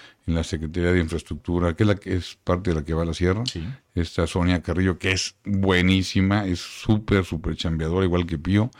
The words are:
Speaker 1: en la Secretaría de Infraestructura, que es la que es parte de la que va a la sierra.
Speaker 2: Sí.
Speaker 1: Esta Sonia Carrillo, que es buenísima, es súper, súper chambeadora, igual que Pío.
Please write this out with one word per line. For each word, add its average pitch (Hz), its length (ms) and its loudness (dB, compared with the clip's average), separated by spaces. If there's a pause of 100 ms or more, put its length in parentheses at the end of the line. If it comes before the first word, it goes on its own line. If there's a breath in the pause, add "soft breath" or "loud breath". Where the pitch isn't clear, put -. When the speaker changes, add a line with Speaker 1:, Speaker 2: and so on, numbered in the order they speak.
(260 loud breath)
Speaker 1:
en 85 80 0
la 82 80 0
Secretaría 82 500 -2
de 90 80 4
Infraestructura, 85 760 -2
que - 60 2
es 107 40 4
la 104 100 2
que 95 200 -6
es - 260 -8
parte 90 280 0
de 82 60 2
la 76 80 -4
que 80 100 -4
va 80 80 0
a - 20 0
la 82 80 -4
sierra. 92 320 0
Speaker 2:
Sí. 90 180 -6 (320)
Speaker 1:
Esta 85 320 -2
Sonia 90 360 0
Carrillo, 90 360 0
que 95 140 0
es - 220 -4 (100)
buenísima, 95 1000 2
es 87 140 -2
súper, 107 640 0
súper 82 320 -4
chambeadora, 82 500 0
igual 87 180 2
que 82 140 -4
Pío. 101 420 2